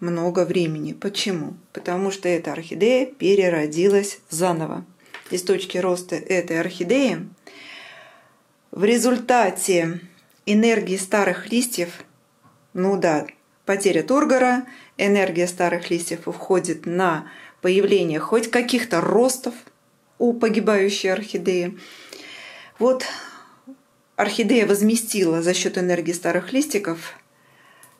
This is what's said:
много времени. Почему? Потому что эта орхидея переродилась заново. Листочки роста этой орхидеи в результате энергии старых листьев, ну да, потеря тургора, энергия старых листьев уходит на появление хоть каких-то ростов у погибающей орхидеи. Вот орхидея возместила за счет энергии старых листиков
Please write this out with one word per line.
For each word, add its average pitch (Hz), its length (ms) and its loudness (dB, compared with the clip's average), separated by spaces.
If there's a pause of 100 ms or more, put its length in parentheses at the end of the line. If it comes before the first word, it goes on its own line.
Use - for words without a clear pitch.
много 175 420 0
времени. 160 480 -2
Почему? 180 640 -6 (180)
Потому 190 400 -4
что 190 160 -6
эта 170 240 0
орхидея 175 540 0
переродилась 185 1120 2 (100)
заново. 165 560 -2 (460)
Листочки 185 460 -2
роста 180 400 -2
этой 170 420 -2
орхидеи 180 680 0 (1400)
в - 120 -2
результате 208 1160 2 (440)
энергии 208 520 2
старых 190 520 0
листьев, 220 420 -2 (840)
ну 190 240 0
да, 156 280 2 (400)
потеря 196 380 2
тургора, 254 600 2 (320)
энергия 185 500 2
старых 175 420 -2
листьев 170 380 -4
уходит 180 580 -2
на 170 440 0 (320)
появление 185 580 2
хоть 226 300 0
каких-то 240 520 0
ростов 240 520 0 (640)
у 240 120 2
погибающей 208 800 0
орхидеи. 185 640 -2 (1040)
Вот 254 240 2 (1120)
орхидея 214 500 2
возместила 196 760 2
за 175 120 2
счет 185 240 -2
энергии 175 360 0
старых 175 400 -4
листиков 202 600 -4 (840)